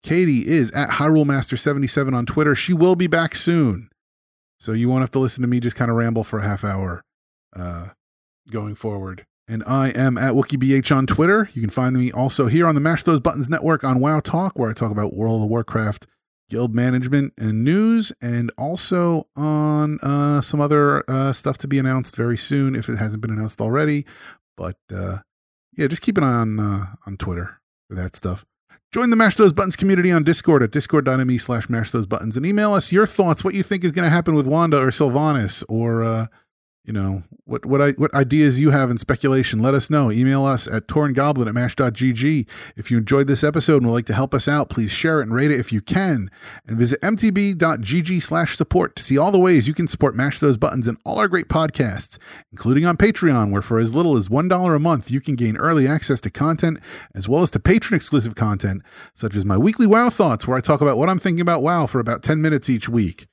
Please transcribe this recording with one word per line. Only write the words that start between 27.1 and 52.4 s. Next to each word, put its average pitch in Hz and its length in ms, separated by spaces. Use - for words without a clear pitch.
Twitter 87 440
for 101 80
that 92 200
stuff. 92 300
Join 233 200
the 226 40
Mash 220 200
Those 196 180
Buttons 190 220
community 185 360
on 165 120
Discord 156 400
at 107 80
discord 147 340
dot 131 140
M 127 100
E 123 80
slash 117 320
mash 113 220
those 113 160
buttons, 110 280
and 139 120
email 208 260
us - 180
your 202 140
thoughts, 175 380
what 190 100
you 196 80
think 180 220
is 175 80
gonna 170 180
happen 170 240
with 143 140
Wanda 156 320
or 131 80
Sylvanas, 135 840
or, 113 340
uh, 113 240
you 110 100
know, 98 300
what, - 200
what 139 160
I, 143 120
what 143 200
ideas 139 460
you 151 100
have 135 220
in 117 60
speculation, 131 600
let 127 160
us 139 160
know. 143 220
Email 135 340
us 131 220
at 110 200
torn 147 260
goblin 135 340
at 107 80
mash 123 200
dot 123 180
G 127 200
G. 135 320
If - 160
you 117 80
enjoyed 135 260
this 139 180
episode 151 340
and 123 100
would 117 60
like 120 120
to 113 80
help 131 220
us 123 120
out, 143 220
please 107 220
share 160 280
it 131 40
and 110 100
rate 139 160
it 135 100
if 117 140
you 104 80
can. 156 480
And 113 100
visit 120 240
M 214 140
T 220 160
B 202 240
dot 160 260
G 147 220
G 180 160
slash 165 360
support - 400
to - 80
see 135 140
all 175 140
the 190 80
ways 170 280
you 151 60
can 170 140
support - 280
Mash 135 220
Those 139 200
Buttons 120 300
and 117 160
all - 140
our 214 100
great 175 200
podcasts, 139 720